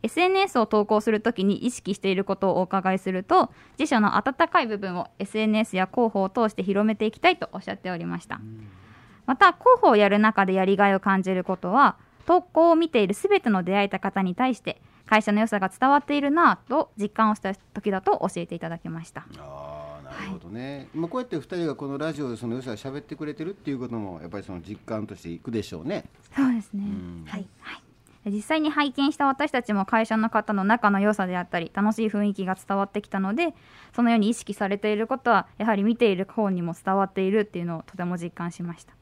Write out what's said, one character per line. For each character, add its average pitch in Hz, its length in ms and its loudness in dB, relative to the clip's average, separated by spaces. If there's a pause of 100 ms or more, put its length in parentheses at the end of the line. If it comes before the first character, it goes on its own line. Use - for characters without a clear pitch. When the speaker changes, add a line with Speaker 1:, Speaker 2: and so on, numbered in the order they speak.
Speaker 1:
エ 254 60 -4
ス - 100 -4
エ 359 100 4
ヌ 381 100 2
エ 392 100 2
ス 262 100 -2
を 220 80 2
投 208 200 2
稿 214 140 2
す 226 100 0
る 214 100 0
と 233 120 0
き 185 120 -2
に 196 120 2
意 - 160 -4
識 - 220 -6
し - 40 -8
て 196 120 -2
い 185 40 0
る 196 100 -2
こ 196 120 -2
と 196 140 0
を 170 100 0
お - 20 2
伺 190 320 0
い 190 40 -2
す 190 120 -6
る 185 140 -4
と、 349 280 2 (260)
自 294 100 0
社 233 120 2
の 208 160 4
温 277 320 0
か 349 140 2
い 233 60 -4
部 214 100 -4
分 185 180 -6
を - 120 -6 (100)
エ 202 60 -4
ス - 140 -8
エ 220 80 2
ヌ 214 120 2
エ 226 60 2
ス 185 120 -6
や 185 160 2
広 226 200 2
報 196 100 0
を 190 80 0
通 233 180 0
し 214 60 -4
て 190 80 -6
広 202 240 2
め 220 80 2
て 214 100 -2
い 214 60 0
き - 80 -20
た 339 120 4
い 359 60 0
と - 160 -10
お 190 60 -10
っ - 40 -12
し - 60 -14
ゃ 196 60 -6
っ - 40 -10
て 185 120 -10
お 170 80 -6
り 170 80 -8
ま 175 140 -6
し - 60 -20
た。 - 100 -10
Speaker 2:
う - 20 -14
ん。 - 300 -16 (580)
Speaker 1:
ま 262 100 -2
た、 359 160 8
広 494 300 6
報 359 60 8
を 233 80 8
や 208 120 6
る 208 100 4
中 214 280 4
で 190 80 0
や 190 100 2
り 196 120 4
が 202 120 6
い 196 60 4
を 190 60 2
感 190 220 2
じ 185 120 -2
る 180 100 -2
こ 185 120 -2
と 180 160 -6
は、 254 240 6 (300)
投 349 160 4
稿 339 280 4
を 320 60 6
見 330 120 2
て 220 140 2
い 190 60 4
る 202 60 0
す - 140 -4
べ 403 120 4
て 233 100 -2
の 185 140 0
出 185 120 0
会 202 100 2
え - 20 -6
た 190 100 -6
方 196 240 -2
に 180 140 -2
対 254 180 0
し - 60 -10
て、 - 200 -8 (300)
会 214 120 6
社 208 100 0
の 208 80 2
良 226 80 2
さ 208 100 -2
が 190 100 -2
伝 262 220 2
わ 285 60 6
っ 285 80 0
て 294 120 -2
い 285 40 0
る 285 100 0
な 294 340 4
ぁ - 60 -16
と - 260 -2
実 208 140 -6
感 220 220 2
を - 20 0
し - 60 -10
た 190 120 -4
時 - 380 -8
だ 190 100 -2
と 370 200 0
教 175 220 -4
え 170 40 -8
て - 80 -10
い 170 60 -10
た 165 80 -8
だ 165 100 -10
き 175 100 -14
ま 165 140 -10
し - 80 -18
た。 - 160 -16 (120)
Speaker 2:
あ 73 640 -16
ー、 - 20 -20
な 65 60 -18 (160)
る 95 40 -12
ほ 185 80 -10
ど 85 100 -18
ね。 127 280 -10
Speaker 1:
は 135 60 -14
い。 - 120 -20
Speaker 2:
ま 165 120 -4
あ、 - 20 -10
こ 254 100 -6
う - 20 -2
や 240 60 -8
っ - 20 -20
て 196 60 -8
二 147 80 -4
人 170 240 -6
が 143 80 -4
こ 139 140 -8
の 139 100 -6
ラ 156 140 -4
ジ 147 100 -8
オ 127 80 -4
で 113 60 -8
そ 120 100 -10
の 113 80 -4
良 127 80 -8
さ 123 80 -10
を 104 60 -8
喋 135 240 -10
っ - 20 -20
て - 140 -14
く 156 100 -10
れ 147 80 -8
て 156 100 -10
る 180 60 -8
っ 202 40 -12
て 151 180 -8
い - 20 -2
う 123 60 -6
こ 127 80 -8
と 117 80 -6
も、 95 240 -8
や 87 80 -14
っ - 20 -12
ぱ 101 80 -10
り 95 60 -12
そ 101 80 -14
の 87 80 -10
実 98 160 -12 (100)
感 110 220 -6
と 98 80 -14
し - 60 -20
て 85 80 -12
い 85 80 -10
く - 120 -12
で 110 140 -4
し - 100 -12
ょ 80 80 -12
う - 20 -16
ね。 175 200 -6 (320)
Speaker 1:
そ 269 120 2
う 247 60 2
で 220 80 -4
す - 120 -16
ね。 202 100 -6
Speaker 2:
う - 20 -6
ん。 180 400 -10
Speaker 1:
は 185 120 -10
い。 196 80 -12 (140)
は - 180 -16
い。 - 40 -20 (440)
実 208 160 -4
際 311 180 -2
に 302 100 0
拝 294 220 -2
見 277 180 0
し - 60 -8
た 285 100 0
私 277 240 0
た 247 140 -2
ち 214 80 -4
も 196 120 2
会 226 220 2
社 220 100 -2
の 220 140 0
方 214 220 -2
の 196 100 0
仲 214 280 2
の 196 100 2
良 214 120 4
さ 202 140 -2
で 180 100 -4
あ 180 40 -2
っ 175 80 -8
た 180 100 -4
り、 165 160 -6
楽 208 200 2
し 220 100 -2
い - 20 0
雰 208 180 -2
囲 202 80 0
気 196 140 -6
が 190 80 -2
伝 - 220 -6
わ 196 80 0
っ 196 40 -8
て 208 140 -6
き - 60 -20
た 196 100 -6
の 196 160 -2
で、 330 200 -2 (420)
そ 240 80 2
の 233 60 4
よ 233 60 4
う - 40 4
に 202 80 2
意 233 60 0
識 - 200 -10
さ 202 140 -4
れ 202 100 -2
て 214 140 -2
い 214 40 0
る 226 120 -2
こ 262 100 -4
と 240 120 -2
は、 196 180 2 (100)
や 214 80 -2
は 226 80 2
り 196 80 0
見 226 140 2
て 226 160 4
い 185 40 0
る 190 80 -2
方 208 260 -2
に 180 120 -2
も 170 120 -4
伝 190 220 -2
わ 196 100 2
っ 190 60 -14
て 190 100 -4
い 190 100 0
る 214 80 2
っ 208 60 0
て 185 120 -12
い 175 40 -6
う - 20 -6
の 170 140 -6
を - 40 -12
と - 140 -20
て 180 80 -6
も 180 120 -4
実 170 140 -8
感 170 220 -8
し - 100 -12
ま 170 140 -10
し - 80 -20
た。 - 180 -20